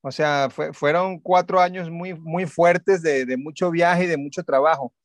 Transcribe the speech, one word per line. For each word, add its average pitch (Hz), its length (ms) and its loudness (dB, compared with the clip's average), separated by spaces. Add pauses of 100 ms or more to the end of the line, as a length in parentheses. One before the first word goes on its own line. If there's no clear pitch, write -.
O 135 100 -10
sea, 143 380 0
fue, 156 240 -8
fueron 175 460 0
cuatro 180 400 2
años 180 300 0
muy, 175 240 -10
muy 165 320 -6
fuertes 175 560 2
de, 139 240 0
de 127 120 -4
mucho 160 340 -4
viaje 170 340 2
y - 20 -2
de 160 100 -2
mucho 143 260 -8
trabajo. 143 500 0 (120)